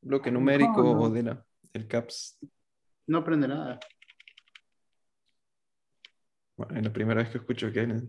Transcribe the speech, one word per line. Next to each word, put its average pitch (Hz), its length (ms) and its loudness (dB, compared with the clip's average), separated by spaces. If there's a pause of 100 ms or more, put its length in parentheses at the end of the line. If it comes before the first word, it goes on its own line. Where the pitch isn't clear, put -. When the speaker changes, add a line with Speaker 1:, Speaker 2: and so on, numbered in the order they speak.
Speaker 1:
bloque 135 300 -2
Speaker 2:
No, 123 80 2
Speaker 1:
numérico 139 420 6
Speaker 2:
no. 123 200 4
Speaker 1:
o 117 80 4
de 117 140 0
la, 117 220 -6 (280)
del 110 140 -10
caps? - 520 -6 (680)
Speaker 2:
No 160 160 0
prende 160 240 0
nada. 135 320 -6 (2750)
Speaker 1:
Bueno, - 220 -8
es 110 60 -2
la 110 100 -2
primera 110 280 2
vez 113 100 -2
que 127 80 -6
escucho 113 320 -4
que 110 160 0
le 113 220 -2